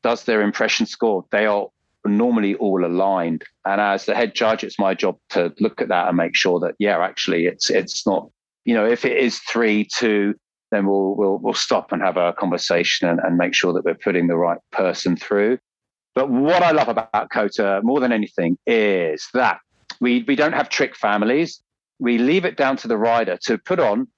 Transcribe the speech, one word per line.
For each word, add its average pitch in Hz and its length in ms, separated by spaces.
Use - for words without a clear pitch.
does 117 180
their 110 200
impression 107 440
score. 104 460
They 107 140
are 101 200
normally 107 500
all 95 300
aligned. 87 580
And 98 160
as 101 260
the 101 80
head 117 180
judge, 110 300
it's 101 160
my 95 160
job 92 220
to 85 280
look - 240
at - 60
that 87 180
and 87 100
make 85 200
sure 90 240
that, 85 180
yeah, 101 220
actually, 87 460
it's, - 220
it's - 380
not, 95 240
you 120 100
know, 107 120
if 120 180
it 120 120
is 123 240
three 107 440
two, 104 520
then 101 160
we'll, 98 300
we'll, 98 220
we'll 101 140
stop - 380
and 87 100
have 90 160
a 87 180
conversation 87 760
and, 85 100
and 87 180
make 87 180
sure 90 180
that - 120
we're 82 120
putting 87 320
the 85 80
right 85 240
person 90 460
through. 107 420
But 135 160
what 151 320
I 170 80
love 151 180
about 113 440
cota 101 500
more 127 160
than 123 140
anything 92 440
is 95 680
that 110 240
we, 123 280
we 139 80
don't 143 180
have 143 140
trick - 260
families. 113 680
We 120 200
leave 165 260
it 151 120
down 135 220
to 117 100
the 117 80
rider 110 400
to 110 120
put 180 220
on 110 260